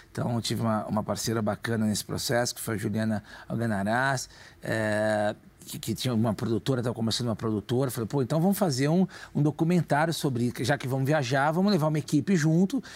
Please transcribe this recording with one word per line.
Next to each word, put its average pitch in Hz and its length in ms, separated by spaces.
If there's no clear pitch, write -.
Então, - 240
eu 117 60
tive 110 220
uma, 110 240
uma 104 180
parceira 113 360
bacana 110 460
nesse 104 180
processo, 117 480
que - 80
foi 113 140
a 101 40
Juliana 110 440
Alganarás, 117 800
é, 107 720
que, - 120
que 113 160
tinha 127 200
uma 110 200
produtora, 117 480
tava 117 120
começando 113 340
uma 110 80
produtora. 117 540
Falei, 113 160
"Pô, 143 160
então 147 160
vamos 190 200
fazer 143 300
um, 180 180
um 147 80
documentário 160 680
sobre, 123 480
já 123 160
que 127 100
vamos 135 200
viajar, 139 460
vamos 190 200
levar 156 160
uma 156 100
equipe 151 380
junto 165 480